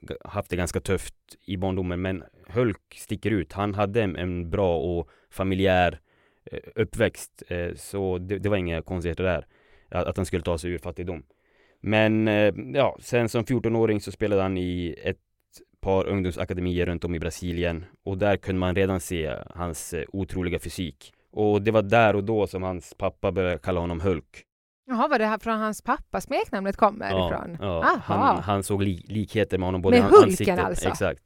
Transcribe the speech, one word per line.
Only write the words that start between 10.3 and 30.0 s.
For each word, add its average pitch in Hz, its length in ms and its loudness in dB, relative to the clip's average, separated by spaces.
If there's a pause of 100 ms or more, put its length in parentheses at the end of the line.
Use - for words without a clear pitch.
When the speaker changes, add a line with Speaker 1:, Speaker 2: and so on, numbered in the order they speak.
Speaker 1:
ta 85 160 -2
sig 87 120 -6
ur 87 80 -4
fattigdom. 87 440 -8 (580)
Men, 107 480 2
eh, 104 260 4 (200)
ja, 131 260 2
sen 120 280 0
som 117 160 -2
fjortonåring 113 560 2
så 101 120 -12
spelade 101 300 0
han 95 160 0
i 90 460 -4
ett 95 140 -2 (640)
par 95 280 0
ungdomsakademier 90 800 -2
runt 87 180 -4
om 85 100 -2
i 82 40 -4
Brasilien, 85 640 -4 (200)
och 98 140 -4
där 101 180 2
kunde 92 240 -2
man 90 140 0
redan 95 260 2
se 78 360 -4 (180)
hans, 85 400 -8
eh, 80 180 -4
otroliga 90 460 -4
fysik. - 540 -10 (180)
Och 104 320 2
det 107 80 2
var 110 120 4
där 104 340 6
och 98 80 0
då 104 220 0
som 90 160 -6
hans 92 360 -8
pappa 98 340 -2
började 90 260 0
kalla 90 220 -2
honom 85 200 -2
Hulk. 85 440 -2 (420)
Speaker 2:
Jaha, 262 220 0
var 285 100 2
det 214 80 2
här 214 120 -2
från 226 200 -4
hans 214 240 -4
pappa - 380 -4
smeknamnet 202 560 -4
kommer 208 340 2
Speaker 1:
Ja, 131 180 2
Speaker 2:
ifrån? - 320 -6
Speaker 1:
ja. 90 240 -2
Speaker 2:
Aha. 311 300 2
Speaker 1:
Han, - 280 2
han 98 200 0
såg 98 200 0
li-, 95 240 -2
likheter 101 520 0
med 90 100 0
honom 92 140 0
både 98 180 6